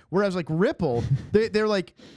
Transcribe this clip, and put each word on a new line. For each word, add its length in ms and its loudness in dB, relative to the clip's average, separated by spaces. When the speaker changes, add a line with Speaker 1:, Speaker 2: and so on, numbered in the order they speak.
Speaker 1:
Whereas, 260 0
like, 140 -6
Ripple, 560 0
Speaker 2:
<laughs> 140 -10
Speaker 1:
they, 160 4
they're 200 0
like, 240 -2